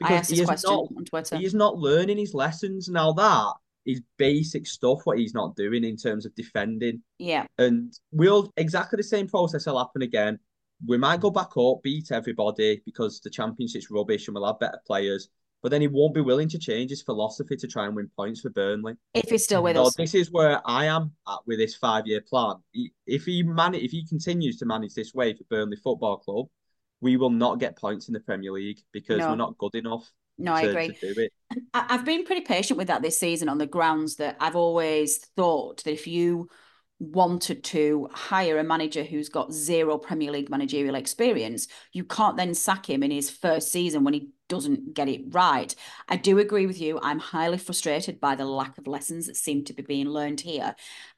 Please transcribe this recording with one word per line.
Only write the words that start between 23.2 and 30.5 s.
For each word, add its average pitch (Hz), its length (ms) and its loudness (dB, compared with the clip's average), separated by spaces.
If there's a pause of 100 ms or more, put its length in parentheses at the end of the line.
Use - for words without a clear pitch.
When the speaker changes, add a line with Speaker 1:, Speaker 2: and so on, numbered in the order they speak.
Speaker 2:
he 175 180 0
man-, 170 320 2
if 123 160 -4
he 165 140 -6
continues 160 540 -2
to 123 60 -6
manage 110 280 -4
this 110 200 -8
way 120 200 2
for - 160 -18
Burnley 107 280 0
Football 107 420 -2
Club, 104 260 -4 (560)
we 127 160 4
will 127 120 4
not 120 300 2
get 123 180 -4
points 101 320 -6
in 120 40 -6
the 104 60 -6
Premier 95 320 -6
League 101 280 -8 (120)
because 104 280 -2
Speaker 1:
No. 110 100 0
Speaker 2:
we're 117 80 0
not 113 200 -4
good 101 180 -6
enough 113 340 -8 (280)
Speaker 1:
No, 175 160 -2